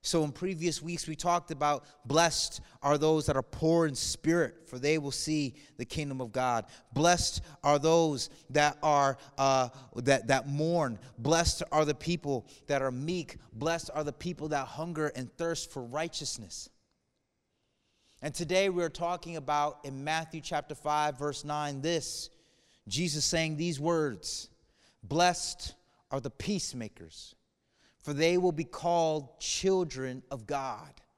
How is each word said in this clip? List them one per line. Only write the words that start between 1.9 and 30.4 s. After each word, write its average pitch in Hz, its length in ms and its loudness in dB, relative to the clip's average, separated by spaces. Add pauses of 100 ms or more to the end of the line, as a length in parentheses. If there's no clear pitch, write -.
"Blessed 156 540 2 (220)
are 147 140 4
those 156 300 4
that 139 100 2
are 131 60 2
poor 165 440 4
in 143 80 -2
spirit, - 760 0
for 127 100 -12
they 143 180 4
will 143 140 -2
see 147 460 -2 (200)
the 123 80 -6
kingdom 139 360 -4
of 117 120 -6
God. 123 340 0 (260)
Blessed 170 500 4 (220)
are 147 140 8
those 160 520 4 (200)
that 147 320 4
are, 139 360 4 (180)
uh, 135 340 4 (260)
that, 120 320 2
that 135 200 2
mourn. 147 500 0 (200)
Blessed 160 540 2
are 156 120 6
the 147 120 0
people 147 500 -4 (220)
that 139 120 2
are 131 120 -2
meek. 151 460 -6 (140)
Blessed 156 400 -4
are 151 120 -4
the 143 80 -4
people 156 360 -8
that 139 200 -2
hunger 156 400 -4
and 127 280 -8
thirst 165 340 -4
for 135 120 -10
righteousness." 127 880 -8 (1500)
And 147 120 -6
today 185 340 2
we're 175 200 0
talking 170 480 -4
about, 147 480 -2
in 135 200 -8
Matthew 160 360 -4
chapter 147 360 -6
five, 151 420 0
verse 143 260 -4
nine, 147 380 -4
this, - 480 -4 (560)
Jesus 147 380 -2
saying 160 320 0
these 160 220 -2
words, 151 720 -2 (540)
"Blessed 170 720 0 (360)
are 135 100 -4
the 123 100 -8
peacemakers, - 1080 -8 (640)
for 147 120 -10
they 160 240 4
will 180 140 4
be 156 140 -4
called 160 760 -2
children 131 960 -2
of 110 160 -12